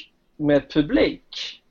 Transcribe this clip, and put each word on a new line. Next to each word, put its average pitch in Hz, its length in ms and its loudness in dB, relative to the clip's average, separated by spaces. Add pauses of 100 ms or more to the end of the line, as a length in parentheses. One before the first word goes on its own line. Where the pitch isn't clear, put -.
(360)
med 147 360 0
publik. - 1000 -2